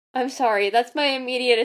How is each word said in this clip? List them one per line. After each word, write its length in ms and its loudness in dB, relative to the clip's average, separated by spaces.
I'm 140 -2
sorry, 420 0
that's 240 0
my 120 0
immediate 580 0